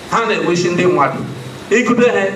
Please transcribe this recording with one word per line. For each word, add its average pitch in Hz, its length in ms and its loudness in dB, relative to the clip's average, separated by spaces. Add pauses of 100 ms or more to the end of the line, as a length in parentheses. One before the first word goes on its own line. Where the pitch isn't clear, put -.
(120)
ha 233 140 0
na-ewishi 175 440 0
ndị 175 180 0
mmadụ, 139 320 2 (500)
igide 240 400 4
ha, 196 160 0 (100)